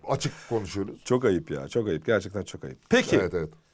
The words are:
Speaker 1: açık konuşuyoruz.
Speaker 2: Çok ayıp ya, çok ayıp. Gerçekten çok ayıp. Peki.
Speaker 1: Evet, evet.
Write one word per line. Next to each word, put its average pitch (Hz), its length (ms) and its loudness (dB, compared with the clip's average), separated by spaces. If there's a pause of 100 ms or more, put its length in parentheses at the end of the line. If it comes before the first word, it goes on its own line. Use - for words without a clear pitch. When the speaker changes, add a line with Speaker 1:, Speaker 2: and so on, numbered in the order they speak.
Speaker 1:
açık 135 260 0 (160)
konuşuyoruz. 101 560 -4
Speaker 2:
Çok 127 200 4
ayıp 90 260 2
ya, 69 160 -6
çok 113 200 -2
ayıp. 80 180 -2
Gerçekten 101 360 0
çok - 220 -12
ayıp. - 140 -12 (120)
Peki. 233 280 4
Speaker 1:
Evet, 90 160 0
evet. 82 160 -2 (240)